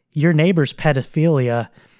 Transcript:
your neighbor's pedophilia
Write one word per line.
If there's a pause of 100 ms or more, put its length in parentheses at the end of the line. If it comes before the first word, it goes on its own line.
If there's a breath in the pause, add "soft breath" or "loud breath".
(120)
your
neighbor's
pedophilia (320 soft breath)